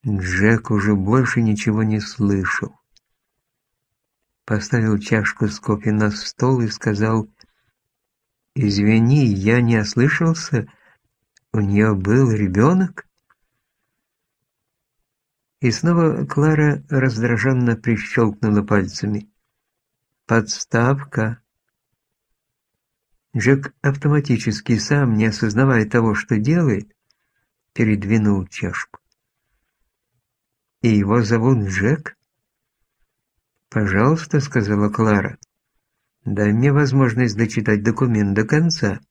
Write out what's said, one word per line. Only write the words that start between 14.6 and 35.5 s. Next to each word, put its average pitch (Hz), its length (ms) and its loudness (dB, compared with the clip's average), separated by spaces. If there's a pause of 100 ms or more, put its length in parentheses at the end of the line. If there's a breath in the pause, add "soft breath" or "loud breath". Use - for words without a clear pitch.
И 123 100 2
снова 165 560 0
Клара 147 640 0
раздраженно 120 840 0
прищелкнула 110 880 0
пальцами. 104 680 -4 (960)
«Подставка». 117 1120 -2 (1900)
Джек 135 460 0
автоматически, 139 960 0
сам 131 380 0
не 107 100 2
осознавая 110 640 2
того, 113 260 2
что - 220 -4
делает, 123 580 0 (760)
передвинул 104 760 0
чашку. - 520 -10 (1800)
«И 110 160 4
его 104 240 2
зовут 113 440 2
Джек?» 101 480 -2 (1600)
«Пожалуйста», 113 680 0
сказала 104 500 -2
Клара. 104 480 0 (880)